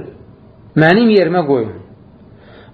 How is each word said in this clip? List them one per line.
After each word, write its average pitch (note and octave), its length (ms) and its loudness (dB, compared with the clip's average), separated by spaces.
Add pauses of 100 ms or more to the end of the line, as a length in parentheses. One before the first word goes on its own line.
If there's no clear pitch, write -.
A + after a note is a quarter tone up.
(760)
mənim F#3 340 2
yerimə F3+ 380 0
qoyun. A2+ 300 -4 (960)